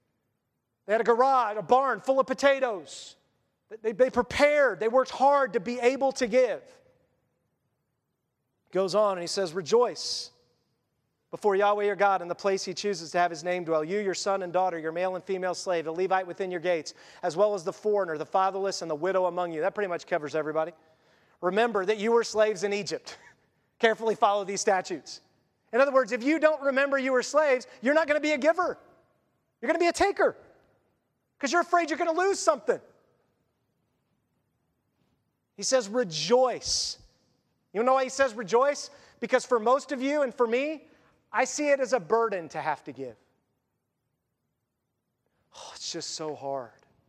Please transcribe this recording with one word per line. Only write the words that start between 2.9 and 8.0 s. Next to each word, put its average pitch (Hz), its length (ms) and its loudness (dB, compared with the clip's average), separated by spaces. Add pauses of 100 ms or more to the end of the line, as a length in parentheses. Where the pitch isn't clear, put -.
They, 220 100 -2
they 254 180 4
prepared. 269 720 4
They 214 80 0
worked 254 240 4
hard 269 420 4
to 233 60 -2
be 240 200 -4
able 262 340 2
to 254 140 0
give. 214 340 2 (2000)